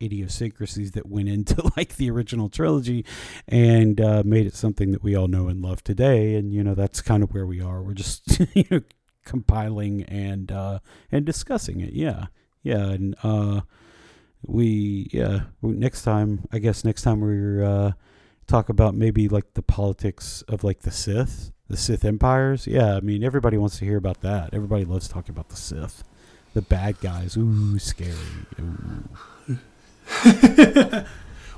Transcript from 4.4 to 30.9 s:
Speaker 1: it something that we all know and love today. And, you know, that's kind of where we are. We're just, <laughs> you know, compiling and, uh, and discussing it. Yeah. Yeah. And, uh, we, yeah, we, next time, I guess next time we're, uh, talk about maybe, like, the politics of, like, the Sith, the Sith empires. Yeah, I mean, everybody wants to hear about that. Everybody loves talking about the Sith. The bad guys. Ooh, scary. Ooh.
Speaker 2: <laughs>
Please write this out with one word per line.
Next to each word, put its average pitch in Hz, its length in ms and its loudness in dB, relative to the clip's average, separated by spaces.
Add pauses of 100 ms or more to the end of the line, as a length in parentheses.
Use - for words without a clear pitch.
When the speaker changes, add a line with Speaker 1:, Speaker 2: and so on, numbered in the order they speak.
Speaker 1:
it 95 100 -6
something 101 340 0
that 95 140 -2
we 101 100 2
all 92 140 2
know 92 180 0
and 90 160 -4
love 92 220 -6
today. 110 500 2
And, 101 180 -2
you 101 120 0
know, 98 100 0
that's 98 260 -2
kind 107 220 2
of 98 100 0
where 95 140 -6
we 90 140 -6
are. 92 200 -6
We're 95 140 -8
just, - 460 -2
<laughs> - 160 0
you 190 160 6
know, 170 80 2 (440)
compiling 104 760 -2
and, 98 480 -8
uh, 98 300 -8 (320)
and 143 120 0
discussing 160 560 -6
it. 90 120 -8
Yeah. 95 340 -6 (380)
Yeah. 104 240 -2
And, 98 340 -4
uh, 104 380 0 (840)
we, 104 680 0
yeah, 101 300 0 (180)
we, 113 120 -2
next 107 300 -2
time, 107 500 0
I 113 60 -4
guess 107 260 0
next 113 180 0
time 110 180 2
we're, 101 440 0
uh, 101 280 2 (540)
talk 117 220 2
about 107 260 4
maybe, 107 340 2
like, 101 260 -2
the - 80 -4
politics - 840 -2
of, 107 160 -4
like, 98 160 0
the 101 100 -6
Sith, - 640 -4 (160)
the - 80 -6
Sith - 280 -2
empires. 131 640 2
Yeah, 110 300 2
I 98 40 -2
mean, 104 240 -2
everybody 123 320 2
wants 104 220 0
to 95 60 -6
hear 104 120 0
about 92 260 -2
that. 92 300 -4
Everybody 104 320 -2
loves 90 240 -4
talking - 260 -10
about 80 140 -12
the - 80 -18
Sith. - 480 -12 (500)
The 107 80 0
bad 98 380 0
guys. 90 360 -6
Ooh, 104 420 0
scary. 90 340 -6 (480)
Ooh. - 440 -10 (1040)
Speaker 2:
<laughs> - 1040 8 (440)